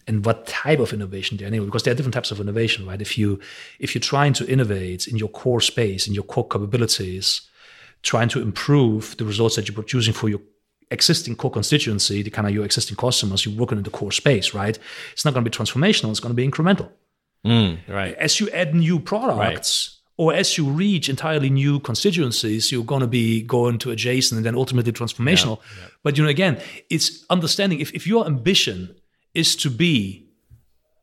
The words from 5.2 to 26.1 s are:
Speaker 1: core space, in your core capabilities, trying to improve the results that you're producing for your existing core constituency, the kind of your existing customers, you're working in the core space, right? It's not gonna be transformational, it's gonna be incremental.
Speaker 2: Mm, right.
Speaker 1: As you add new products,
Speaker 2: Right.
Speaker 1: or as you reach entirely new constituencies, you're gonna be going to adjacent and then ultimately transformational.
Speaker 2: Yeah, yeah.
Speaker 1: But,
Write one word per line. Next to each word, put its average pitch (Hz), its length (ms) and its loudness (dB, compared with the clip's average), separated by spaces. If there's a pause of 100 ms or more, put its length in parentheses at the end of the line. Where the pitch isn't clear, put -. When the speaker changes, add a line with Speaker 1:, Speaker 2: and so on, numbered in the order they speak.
Speaker 1:
core 120 320 0
space, 101 460 0
in 104 80 -4
your 101 80 -2
core - 240 -4
capabilities, 101 920 -2 (600)
trying 120 280 2
to 135 120 -2
improve 110 760 2
the 113 80 -4
results 110 320 2
that 104 100 -2
you're 101 80 -10
producing 110 380 0
for 110 160 0
your 101 100 0 (500)
existing 120 460 0
core - 160 -2
constituency, 104 720 0
the 104 80 -10
kind 104 160 -2
of 101 80 0
your 104 100 0
existing 101 320 -2
customers, 110 480 0
you're 107 100 -4
working 113 220 0
in 101 60 -4
the 98 80 -8
core 98 200 -6
space, 123 440 2
right? 104 240 -2 (320)
It's - 140 -4
not 147 100 2
gonna 123 80 0
be 113 80 -2
transformational, 131 580 0
it's 107 100 -4
gonna 117 140 -4
be 123 140 2
incremental. 170 420 2 (560)
Speaker 2:
Mm, 104 420 4
right. 95 280 -4
Speaker 1:
As - 240 0
you 208 100 0
add 165 240 0
new 165 260 4
products, 131 920 0
Speaker 2:
Right. - 100 -20 (160)
Speaker 1:
or 165 180 4
as - 240 0
you 156 120 0
reach 170 400 2
entirely 143 400 0
new 139 300 4
constituencies, 120 920 0
you're 120 140 -2
gonna 131 220 0
be 113 340 2
going 120 380 2
to 127 120 -6
adjacent 123 460 0
and 110 80 0
then 117 100 0
ultimately 123 380 0
transformational. 117 680 0
Speaker 2:
Yeah, 101 220 -20
yeah. 92 60 -20 (160)
Speaker 1:
But, 143 140 0